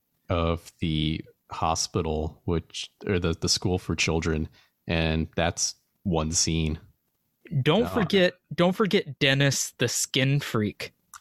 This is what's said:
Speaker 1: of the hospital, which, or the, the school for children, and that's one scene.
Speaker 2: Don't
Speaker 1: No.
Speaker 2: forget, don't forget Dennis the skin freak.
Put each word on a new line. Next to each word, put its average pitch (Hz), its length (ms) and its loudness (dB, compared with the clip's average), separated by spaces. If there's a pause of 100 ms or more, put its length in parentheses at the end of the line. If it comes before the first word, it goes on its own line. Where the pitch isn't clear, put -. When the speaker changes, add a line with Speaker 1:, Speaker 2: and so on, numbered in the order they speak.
(300)
Speaker 1:
of 85 480 -2
the 78 440 -2 (280)
hospital, 80 960 -2
which, - 440 -4 (160)
or 95 120 0
the, 85 200 0
the - 120 -2
school 92 280 0
for - 160 -6
children, 80 540 0 (380)
and 80 500 0
that's - 380 -2 (300)
one 80 280 0
scene. 80 460 0 (840)
Speaker 2:
Don't 170 220 2
Speaker 1:
No. 247 80 -4
Speaker 2:
forget, 190 420 2 (220)
don't 180 200 4
forget 185 440 0
Dennis 139 580 2
the 120 120 0
skin 139 520 0
freak. - 540 -2 (260)